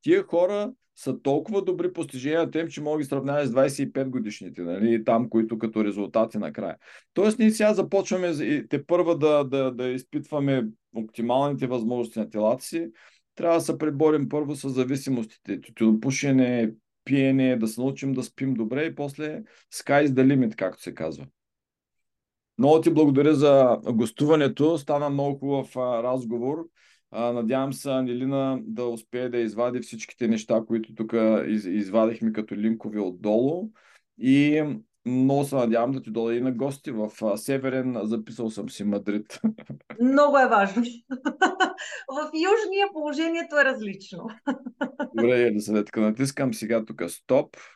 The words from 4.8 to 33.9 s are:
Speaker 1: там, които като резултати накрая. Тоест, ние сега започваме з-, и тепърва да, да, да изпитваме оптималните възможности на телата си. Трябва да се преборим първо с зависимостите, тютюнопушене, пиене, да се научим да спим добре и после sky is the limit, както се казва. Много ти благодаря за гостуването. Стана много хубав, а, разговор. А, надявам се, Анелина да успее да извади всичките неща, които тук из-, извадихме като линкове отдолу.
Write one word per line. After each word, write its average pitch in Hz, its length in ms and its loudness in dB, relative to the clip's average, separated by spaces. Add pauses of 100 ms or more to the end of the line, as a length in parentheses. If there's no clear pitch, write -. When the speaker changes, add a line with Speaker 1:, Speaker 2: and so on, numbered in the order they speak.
Speaker 1:
там, 117 260 2
които 113 280 0
като 110 260 -2
резултати 104 540 -2
накрая. 87 380 -8 (380)
Тоест, 214 260 2
ние 220 120 6
сега 214 220 2
започваме 185 600 0
з-, 143 120 -4
и 131 220 -2
тепърва 165 500 0
да, 147 260 4
да, 135 280 0
да 123 160 -4
изпитваме 135 800 -2 (280)
оптималните 127 720 -2
възможности 117 520 -4
на 107 100 -4
телата 107 340 0
си. 170 240 -6 (480)
Трябва 170 220 2
да 156 40 2
се 147 160 -2
преборим 147 520 2
първо 143 260 -4
с 139 140 -6
зависимостите, 127 920 -4
тютюнопушене, 123 1120 2 (340)
пиене, 135 520 2
да 110 100 -2
се 113 140 -6
научим 135 320 -4
да 127 100 -4
спим 135 300 -4
добре 120 320 -2
и 165 100 -6
после 151 480 -8 (300)
sky 143 320 4
is - 20 4
the 131 280 6
limit, 120 200 2
както 92 260 -4
се - 120 -10
казва. 78 320 -8 (1300)
Много 151 240 6
ти 165 120 4
благодаря 147 420 6
за 135 420 6 (160)
гостуването. 147 840 2
Стана 143 320 -2
много 139 300 -2
хубав, 135 380 -4
а, 123 260 -2
разговор. 127 640 -4 (440)
А, 120 220 -2
надявам 131 400 -2
се, 143 160 -8
Анелина 131 720 -2
да 113 220 -6
успее 123 440 -6
да 120 80 -4
извади 120 420 -2
всичките - 480 -8
неща, 110 400 0
които 113 280 -4
тук 110 160 -6
из-, 107 580 0
извадихме 110 640 0
като 107 220 -6
линкове 107 440 -2
отдолу. 117 680 0 (480)